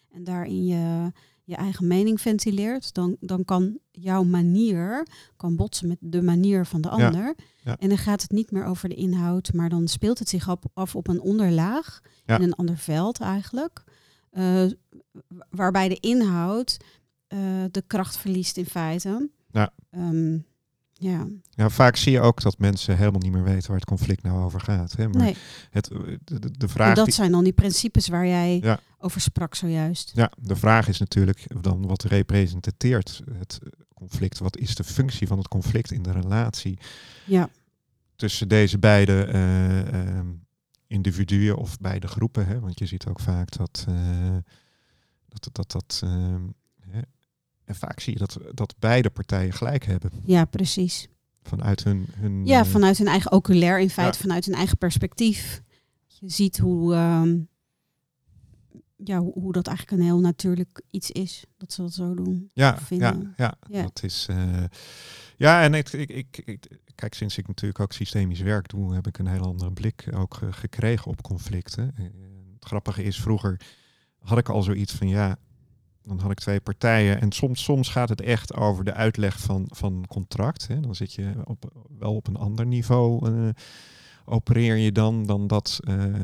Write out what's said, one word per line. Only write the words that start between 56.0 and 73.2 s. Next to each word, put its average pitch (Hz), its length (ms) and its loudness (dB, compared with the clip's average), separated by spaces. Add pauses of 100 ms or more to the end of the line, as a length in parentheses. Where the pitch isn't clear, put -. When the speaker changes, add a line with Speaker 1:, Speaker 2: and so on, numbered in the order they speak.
Speaker 1:
Je - 220 -18
ziet 190 300 0
hoe, 175 360 4
ehm, 170 440 4 (1600)
ja, 196 220 -4
hoe, 175 140 -2
hoe 190 200 -6
dat 180 140 -2
eigenlijk - 340 -4
een 175 60 6
heel 175 140 4
natuurlijk 180 680 0
iets - 200 -8
is, - 340 -8 (120)
dat - 160 -14
ze - 100 -8
dat 175 100 -6
zo 180 220 -4
doen, 180 380 -4
Speaker 2:
Ja, 131 260 4
Speaker 1:
vinden. 180 580 -2
Speaker 2:
ja, 120 180 -2 (140)
ja, 104 80 -10
Speaker 1:
Ja. 95 60 -2
Speaker 2:
dat 92 200 -8
is, - 280 -6
eh, 90 340 0 (720)
ja, 165 260 6
en 151 120 6
ik, 151 180 -2
ik, 143 180 -6
ik, 135 340 -12
ik, - 240 -14 (260)
kijk, - 200 -10
sinds - 240 -6
ik 95 80 -8
natuurlijk - 340 -6
ook 98 120 -2
systemisch 95 480 -2
werk 98 280 -2
doe, 95 260 -4
heb 92 120 -2
ik - 120 -8
een 92 80 -2
heel 92 180 -2
andere 90 280 -4
blik 101 420 -6
ook, 92 280 -4
eh, 101 100 -6
gekregen 110 580 -4
op - 120 -8
conflicten. 98 720 -6
Eh, 98 80 -8 (500)
het 110 100 -20
grappige 101 400 -6
is, 98 160 -4